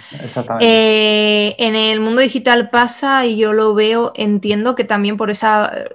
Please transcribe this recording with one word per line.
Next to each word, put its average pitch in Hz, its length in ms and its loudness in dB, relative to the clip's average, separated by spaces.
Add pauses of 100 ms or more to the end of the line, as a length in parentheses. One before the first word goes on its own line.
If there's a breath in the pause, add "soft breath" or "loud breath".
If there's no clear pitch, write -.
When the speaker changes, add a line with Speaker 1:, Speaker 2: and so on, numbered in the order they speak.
(220 loud breath)
Speaker 1:
Exactamente. 233 460 -4
Speaker 2:
Eh, 214 880 2
en 220 180 -2
el 220 260 0
mundo 233 200 0
digital 240 480 0
pasa 247 560 0
y 220 120 -2
yo 214 160 0
lo 214 200 2
veo, 220 420 0
entiendo 208 600 -2
que 240 80 -2
también 208 340 -2
por 214 140 -4
esa 214 400 0 (240)